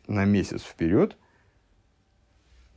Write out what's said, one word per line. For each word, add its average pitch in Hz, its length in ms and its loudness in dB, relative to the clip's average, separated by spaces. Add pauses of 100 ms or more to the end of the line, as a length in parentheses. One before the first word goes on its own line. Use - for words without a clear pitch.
на 104 180 -2
месяц 101 380 0
вперёд, 110 540 0 (1600)